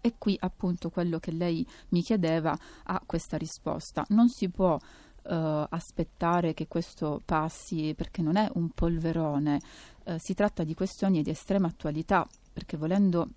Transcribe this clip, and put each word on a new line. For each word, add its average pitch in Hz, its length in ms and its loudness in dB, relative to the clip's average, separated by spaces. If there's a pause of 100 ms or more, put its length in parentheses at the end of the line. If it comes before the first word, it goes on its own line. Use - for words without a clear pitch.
E 233 160 2
qui 202 220 2
appunto 175 500 -2
quello 170 280 -2
che 165 140 -6
lei 165 340 0 (240)
mi 175 120 4
chiedeva 165 540 2 (280)
ha - 220 -4
questa 165 320 -4
risposta. 156 720 -6
Non 226 180 8
si 214 220 0
può, 180 260 2 (520)
eh, 156 420 0
aspettare 170 800 0
che 156 160 -6
questo 160 560 -4
passi, 156 720 -2
perché - 260 -6
non 160 140 2
è 214 180 4
un 170 160 0
polverone, 160 880 0 (460)
eh, 170 140 -4
si 185 160 -4
tratta 202 300 0
di 156 100 -4
questioni 190 480 0
di 143 80 -2
estrema 190 380 0
attualità, 160 600 0 (240)
perché - 260 -10
volendo 175 580 2